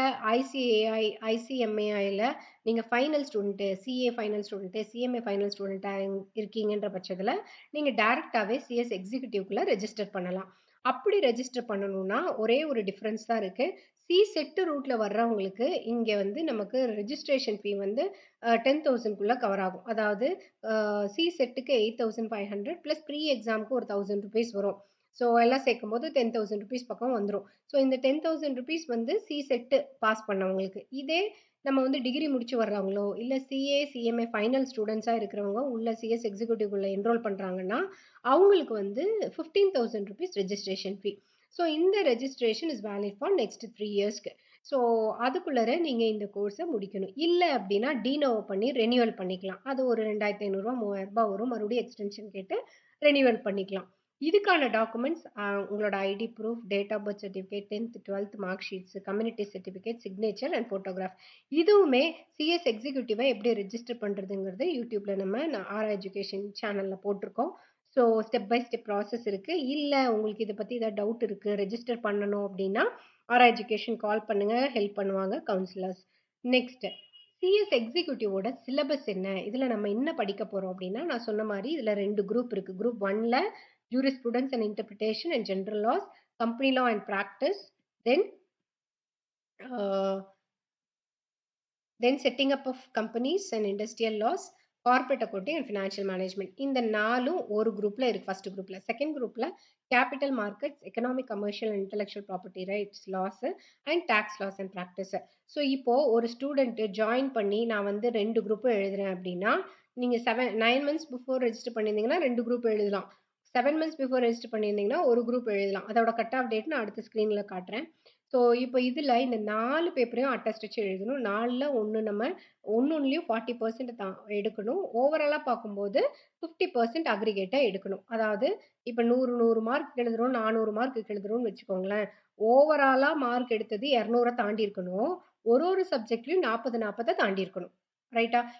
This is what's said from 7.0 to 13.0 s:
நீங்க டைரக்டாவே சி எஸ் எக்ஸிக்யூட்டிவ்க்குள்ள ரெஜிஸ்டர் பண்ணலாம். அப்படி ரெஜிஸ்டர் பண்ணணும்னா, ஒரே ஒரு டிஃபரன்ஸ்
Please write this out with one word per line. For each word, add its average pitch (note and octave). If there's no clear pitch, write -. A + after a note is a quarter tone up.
நீங்க D4
டைரக்டாவே A3+
சி B3
எஸ் A#3+
எக்ஸிக்யூட்டிவ்க்குள்ள G#3+
ரெஜிஸ்டர் G3+
பண்ணலாம். F#3
அப்படி G4
ரெஜிஸ்டர் B3
பண்ணணும்னா, G3
ஒரே A#3
ஒரு A#3+
டிஃபரன்ஸ் G#3+